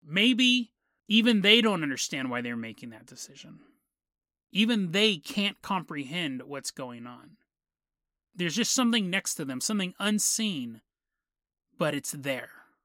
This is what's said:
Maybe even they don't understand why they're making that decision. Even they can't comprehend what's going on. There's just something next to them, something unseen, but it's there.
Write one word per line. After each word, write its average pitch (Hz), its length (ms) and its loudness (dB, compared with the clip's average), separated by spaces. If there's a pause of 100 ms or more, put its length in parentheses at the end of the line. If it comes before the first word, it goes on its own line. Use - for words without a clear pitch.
Maybe 240 680 2 (340)
even 220 360 4
they 214 180 8
don't 208 220 2
understand 135 480 -4
why 123 100 -4
they're 120 160 -6
making 113 340 -10
that 113 160 -20
decision. 160 540 -20 (920)
Even 208 420 2
they 202 260 4
can't 202 420 -4
comprehend 151 840 -6
what's 139 280 -10
going 120 360 -12
on. - 300 -20 (1000)
There's 175 220 -2
just - 160 2
something 233 380 2
next 190 240 -2
to 160 100 -6
them, 131 160 -6
something 190 380 -2
unseen, 196 840 -2 (960)
but 151 160 0
it's - 180 -6
there. 135 520 -6 (200)